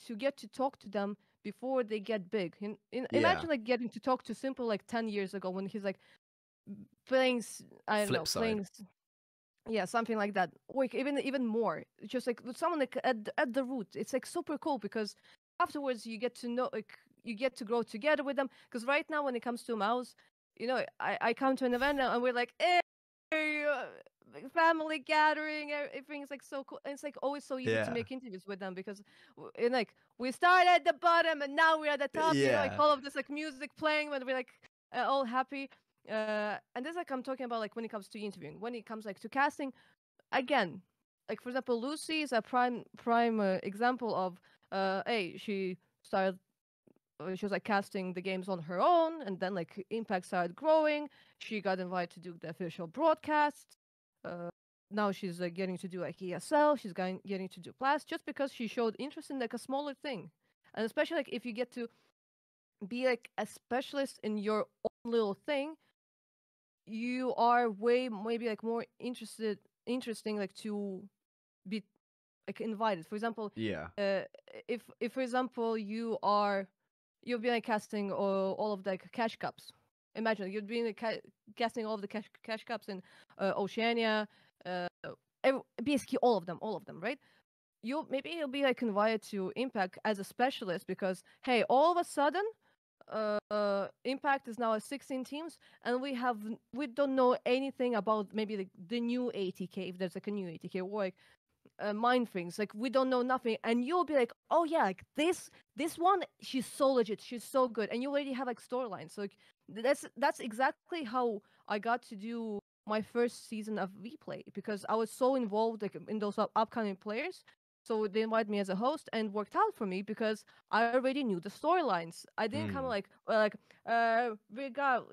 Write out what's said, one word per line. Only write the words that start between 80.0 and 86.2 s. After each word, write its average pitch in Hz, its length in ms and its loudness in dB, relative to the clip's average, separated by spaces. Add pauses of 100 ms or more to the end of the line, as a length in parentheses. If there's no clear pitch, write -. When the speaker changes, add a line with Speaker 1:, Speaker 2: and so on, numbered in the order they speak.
Speaker 1:
Imagine 208 360 -2
you'd 208 140 -4
been, 233 200 -2
like, 214 120 -4
ca-, 226 240 -4 (340)
casting 226 300 -2
all 214 80 -2
of 214 80 -6
the 202 60 -8
cash, 208 200 -8 (140)
cash 220 220 -8
cups - 260 -8
in, 190 140 -8 (340)
uh, 190 180 0
Oceania, 220 720 0 (380)
uh, 180 220 -4 (560)
ev-, 262 180 4 (220)
basically 262 400 0